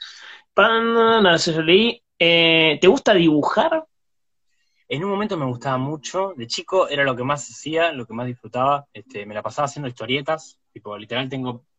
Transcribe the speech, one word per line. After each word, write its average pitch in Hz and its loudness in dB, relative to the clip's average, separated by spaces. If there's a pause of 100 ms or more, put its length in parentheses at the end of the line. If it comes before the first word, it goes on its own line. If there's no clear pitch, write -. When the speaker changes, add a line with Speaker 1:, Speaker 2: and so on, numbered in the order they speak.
(520)
Speaker 1:
Pan, 226 2
no 175 4
sé, 165 -2
yo 160 0
leí. 196 2 (160)
Eh, 165 4
¿te 175 4
gusta 226 4
dibujar? 196 2 (1000)
Speaker 2:
En 139 -6
un 196 -4
momento 202 -4
me 143 -4
gustaba 127 -4
mucho, 160 -6
de 117 -12
chico 185 -2
era 143 -2
lo 131 0
que 123 -6
más 139 -4
hacía, 160 -2
lo 123 -10
que 110 -18
más 120 -8
disfrutaba, 123 -4
este, 101 -16
me 107 -14
la 107 -6
pasaba 117 -6
haciendo 139 -8
historietas, 139 -6 (100)
tipo, 104 -14
literal 120 -8
tengo 127 -8 (140)